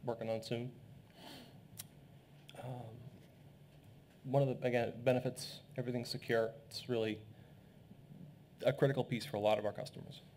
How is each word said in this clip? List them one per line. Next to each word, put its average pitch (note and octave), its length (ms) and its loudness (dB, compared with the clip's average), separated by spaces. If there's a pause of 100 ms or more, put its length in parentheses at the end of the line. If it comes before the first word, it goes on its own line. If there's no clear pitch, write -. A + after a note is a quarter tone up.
working A2+ 240 -2
on A2 120 -2
soon. A#2+ 300 -2 (1900)
Um, B2+ 60 -8 (1500)
one C3+ 180 4
of C3+ 60 6
the, B2+ 180 -2
again, A#2+ 280 2 (100)
benefits, - 560 2 (180)
everything's A#2+ 320 -4
secure. A2+ 420 2 (180)
It's - 180 -10
really A2 320 0 (1500)
a C3 60 8
critical C3+ 320 4
piece A#2 220 -2
for - 100 -6
a G2+ 60 0
lot G#2+ 180 6
of G#2 60 -4
our G2+ 80 0
customers. - 480 -10 (160)